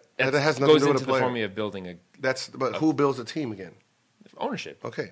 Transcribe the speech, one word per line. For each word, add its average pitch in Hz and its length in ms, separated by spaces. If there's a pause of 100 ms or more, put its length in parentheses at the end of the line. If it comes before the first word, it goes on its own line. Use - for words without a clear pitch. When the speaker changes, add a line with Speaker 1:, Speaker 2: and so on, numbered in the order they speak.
(180)
Speaker 1:
that's 131 140
Speaker 2:
that 143 80
has 139 200
nothing 147 160
to 143 40
Speaker 1:
goes - 20
Speaker 2:
do 147 60
with 143 80
Speaker 1:
into 123 40
Speaker 2:
the 131 60
Speaker 1:
the 131 60
Speaker 2:
player. 131 100
Speaker 1:
formula 120 240
of 95 80
building 101 340
a 87 80 (240)
Speaker 2:
That's, 131 280
but 127 280
Speaker 1:
a - 20
Speaker 2:
who 156 140
builds 139 260
a 120 60
team 127 280
again? 92 200 (680)
Speaker 1:
ownership. - 440
Speaker 2:
Okay, 120 300